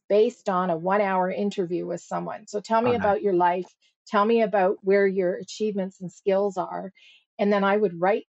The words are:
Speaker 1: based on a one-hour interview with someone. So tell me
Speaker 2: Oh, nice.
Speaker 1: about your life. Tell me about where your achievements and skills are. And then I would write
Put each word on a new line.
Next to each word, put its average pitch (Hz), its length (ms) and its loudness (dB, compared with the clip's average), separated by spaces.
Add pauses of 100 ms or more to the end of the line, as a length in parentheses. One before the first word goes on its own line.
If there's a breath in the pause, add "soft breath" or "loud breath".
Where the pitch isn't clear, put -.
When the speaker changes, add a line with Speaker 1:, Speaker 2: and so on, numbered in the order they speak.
Speaker 1:
based 214 400 2
on 185 220 0
a 165 60 0
one-hour 185 540 0
interview 180 560 -4
with 175 140 -8
someone. 175 460 -10
So 208 140 -8
tell 226 200 0
me 247 100 0
Speaker 2:
Oh, - 40 2
nice. 233 60 -2
Speaker 1:
about 208 220 0
your 202 120 0
life. 175 320 2 (400)
Tell 202 180 2
me 233 160 2
about 202 420 2
where 202 240 4
your 185 280 0
achievements 190 640 -6
and 175 100 -10
skills 196 460 -2
are. 180 340 -6 (480 soft breath)
And 202 140 2
then 196 120 2
I 196 120 2
would 180 240 0
write 196 300 0